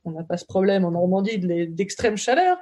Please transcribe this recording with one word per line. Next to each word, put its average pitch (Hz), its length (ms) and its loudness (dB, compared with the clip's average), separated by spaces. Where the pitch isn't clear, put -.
on 165 80 -8
n'a 160 120 -10
pas 175 140 -4
ce - 80 -14
problème 190 380 2
en 170 80 0
Normandie 190 460 0
de 180 80 -2
les, 170 200 0
d'extrême 196 500 -2
chaleur, 349 440 2